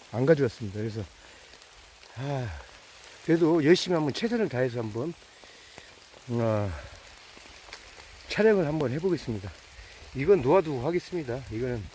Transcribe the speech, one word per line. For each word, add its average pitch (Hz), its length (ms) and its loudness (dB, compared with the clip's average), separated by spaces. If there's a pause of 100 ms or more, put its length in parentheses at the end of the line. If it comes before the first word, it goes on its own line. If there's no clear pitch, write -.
(120)
안 120 140 0
가져왔습니다. 123 540 2
그래서, 110 240 -6 (1120)
아, 127 440 -6 (680)
그래도 165 380 4
열심히 180 320 4
한번 151 180 0
최선을 220 360 -2
다해서 127 300 -2
한번, 117 340 -6 (1160)
아, 110 380 0 (1600)
촬영을 208 400 4
한번 147 240 0
해보겠습니다. 131 600 -4 (640)
이건 151 260 4
놓아두고 147 460 2
하겠습니다. 160 520 -4 (120)
이거는 117 320 -4 (120)